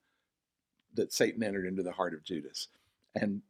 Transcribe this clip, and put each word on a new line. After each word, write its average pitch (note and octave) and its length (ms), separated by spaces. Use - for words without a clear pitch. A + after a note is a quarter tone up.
that A2 180
Satan A2+ 300
entered G2 240
into F#2 160
the F2 100
heart F2 220
of D2+ 100
Judas?" D2 440
And G#2 340